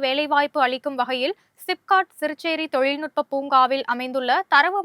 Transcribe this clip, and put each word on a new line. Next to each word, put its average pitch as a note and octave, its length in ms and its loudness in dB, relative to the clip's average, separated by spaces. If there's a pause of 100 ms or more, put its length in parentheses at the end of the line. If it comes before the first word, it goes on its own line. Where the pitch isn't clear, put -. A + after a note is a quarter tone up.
வேலைவாய்ப்பு C#4+ 600 0
அளிக்கும் C4 340 -4
வகையில் C4 340 -2 (300)
சிப்காட் F#4 560 0
சிறுச்சேரி D#4 480 -4
தொழில்நுட்ப C#4+ 640 -2
பூங்காவில் C4+ 520 2
அமைந்துள்ள B3+ 460 -4 (180)
தரவு F4 360 4